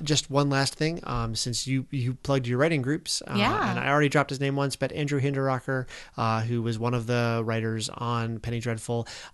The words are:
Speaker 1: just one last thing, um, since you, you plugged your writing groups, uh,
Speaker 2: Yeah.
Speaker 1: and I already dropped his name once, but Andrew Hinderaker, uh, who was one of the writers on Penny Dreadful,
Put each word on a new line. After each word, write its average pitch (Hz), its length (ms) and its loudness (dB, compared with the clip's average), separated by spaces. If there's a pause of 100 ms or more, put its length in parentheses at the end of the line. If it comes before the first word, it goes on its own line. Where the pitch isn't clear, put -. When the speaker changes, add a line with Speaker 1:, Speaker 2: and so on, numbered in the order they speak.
Speaker 1:
just 147 260 0
one 143 200 4
last 135 260 0
thing, 160 260 0
um, 117 320 -2
since 117 320 -4
you, 131 240 0
you 127 240 -2
plugged 135 320 0
your 123 120 0
writing 156 220 4
groups, - 460 -2
uh, - 100 -4
Speaker 2:
Yeah. 247 340 2
Speaker 1:
and 180 100 -2
I 131 80 0
already 147 200 6
dropped 139 220 2
his 135 80 -4
name 139 160 0
once, 139 220 0
but 135 160 -2
Andrew 143 280 0
Hinderaker, 135 680 0 (300)
uh, 113 260 2
who 117 200 0
was 113 160 0
one 120 160 0
of 117 140 -2
the 117 360 2
writers 110 440 0
on 117 500 -2
Penny 117 220 -4
Dreadful, 117 480 -2 (260)